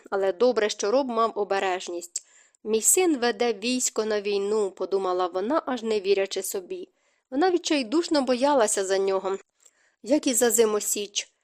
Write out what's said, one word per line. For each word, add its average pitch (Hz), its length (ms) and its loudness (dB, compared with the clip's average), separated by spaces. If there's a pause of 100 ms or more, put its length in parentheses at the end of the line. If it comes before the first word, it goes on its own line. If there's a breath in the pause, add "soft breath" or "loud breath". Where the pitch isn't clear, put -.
але 196 240 0
добре, 214 360 2
що 208 220 -2
роб 269 160 2
мав 226 280 0
обережність. 190 840 -4 (420 soft breath)
«Мій 220 180 -2
син 339 360 4
веде 240 360 0
військо 233 520 -2
на 214 160 -2
війну», — 202 560 0
подумала 185 500 0
вона, 208 380 -2
аж 247 180 -4
не 220 160 0
вірячи 190 440 0
собі. 180 460 -8 (420)
Вона 320 200 2
відчайдушно 311 720 0
боялася 247 640 2
за 190 120 0
нього, 190 400 0 (640 soft breath)
як 294 240 0
і 262 60 2
за 233 180 2
Зимосіч, 214 840 0 (100)